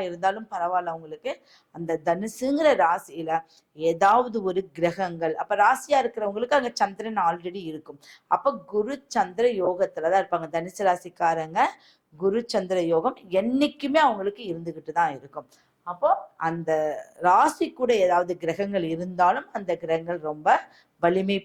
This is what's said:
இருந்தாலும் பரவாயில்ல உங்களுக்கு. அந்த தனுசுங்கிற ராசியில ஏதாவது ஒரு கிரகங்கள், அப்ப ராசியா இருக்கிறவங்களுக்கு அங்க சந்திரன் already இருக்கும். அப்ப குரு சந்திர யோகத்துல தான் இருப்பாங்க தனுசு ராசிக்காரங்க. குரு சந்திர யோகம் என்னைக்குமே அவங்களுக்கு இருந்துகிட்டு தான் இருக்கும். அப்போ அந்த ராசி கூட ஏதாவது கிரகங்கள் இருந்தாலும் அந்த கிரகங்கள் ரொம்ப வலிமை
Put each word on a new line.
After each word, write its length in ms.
இருந்தாலும் 460
பரவாயில்ல 440
உங்களுக்கு. 360
அந்த 320
தனுசுங்கிற 680
ராசியில 500
ஏதாவது 600
ஒரு 120
கிரகங்கள், 640
அப்ப 220
ராசியா 400
இருக்கிறவங்களுக்கு 560
அங்க 120
சந்திரன் 440
already 460
இருக்கும். 280
அப்ப 180
குரு 240
சந்திர 280
யோகத்துல 460
தான் 120
இருப்பாங்க 340
தனுசு 340
ராசிக்காரங்க. 680
குரு 260
சந்திர 260
யோகம் 260
என்னைக்குமே 640
அவங்களுக்கு 440
இருந்துகிட்டு 500
தான் 180
இருக்கும். 300
அப்போ 240
அந்த 240
ராசி 420
கூட 120
ஏதாவது 280
கிரகங்கள் 500
இருந்தாலும் 640
அந்த 160
கிரகங்கள் 460
ரொம்ப 200
வலிமை 420